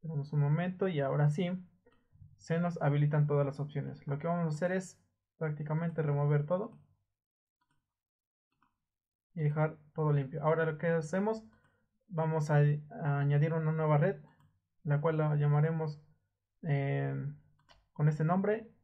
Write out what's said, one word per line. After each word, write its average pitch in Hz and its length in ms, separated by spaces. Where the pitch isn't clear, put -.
Tenemos 156 300
un 147 80
momento 175 480
y 160 120
ahora 147 300
sí 175 180
se - 220
nos 175 240
habilitan 147 460
todas 143 180
las 139 140
opciones. 139 480
Lo 143 100
que 156 80
vamos 170 200
a - 20
hacer 165 240
es 185 280
prácticamente 156 640
remover 147 420
todo 196 320
y 165 80
dejar 151 360
todo 151 180
limpio. 139 300
Ahora 160 240
lo 156 100
que 170 120
hacemos, 185 560
vamos 160 420
a, 147 60
a 143 160
añadir 147 340
una 160 160
nueva 156 260
red, 180 240
la 147 180
cual 160 180
la 151 180
llamaremos, 151 680
eh, 139 520
con 151 160
este 156 160
nombre 202 440